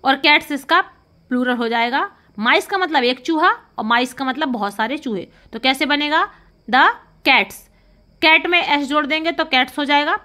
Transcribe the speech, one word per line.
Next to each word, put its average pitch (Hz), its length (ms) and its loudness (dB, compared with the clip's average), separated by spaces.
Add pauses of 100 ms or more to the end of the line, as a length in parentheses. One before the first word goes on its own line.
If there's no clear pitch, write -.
और 269 120 2
कैट्स 302 360 2
इसका 320 280 0 (500)
प्लूरल 247 260 -2
हो 233 120 -2
जाएगा। 240 420 -2 (280)
माइस 311 280 2
का 403 120 -4
मतलब 311 260 0
एक 247 160 -2
चूहा 330 300 0 (280)
और 226 60 -6
माइस 240 300 0
का 277 100 -8
मतलब 277 240 -4
बहुत 202 260 -4
सारे 226 240 -4
चूहे। 208 280 -6 (260)
तो 226 60 -12
कैसे 269 280 0
बनेगा? 294 360 0 (460)
The 254 160 6 (440)
cats। 233 280 2 (680)
कैट 320 240 4
में 349 140 2
एस 285 280 0
जोड़ 302 180 0
देंगे 320 260 -2
तो 330 120 -4
कैट्स 262 340 -2
हो 294 60 -2
जाएगा। 294 400 0